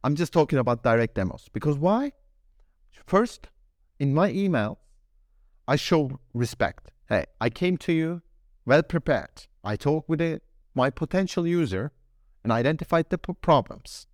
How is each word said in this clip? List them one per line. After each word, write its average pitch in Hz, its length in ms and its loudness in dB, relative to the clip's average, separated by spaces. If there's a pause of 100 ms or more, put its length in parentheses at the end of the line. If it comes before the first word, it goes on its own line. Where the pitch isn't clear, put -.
I'm 143 140 0
just 165 160 -2
talking 147 260 2
about 120 240 0
direct 113 340 2
demos, - 360 -4
because 147 240 -2
why? 220 360 0 (920)
First, - 420 0 (500)
in 139 160 0
my 175 160 4
email, 156 480 0 (920)
I 143 80 2
show 143 420 0 (140)
respect. - 600 -4 (160)
Hey, 104 180 0 (140)
I 113 100 0
came 180 280 -2
to - 140 -4
you 165 300 -2 (440)
well 143 160 6
prepared. - 640 -4 (160)
I 104 140 -4
talked 151 320 -2
with 160 120 -2
a, 165 200 -2 (340)
my 131 160 2
potential 180 560 -2
user 143 460 0 (500)
and 117 100 -2
identified 156 580 0
the 175 80 -2
p-, - 220 -8
problems. - 720 0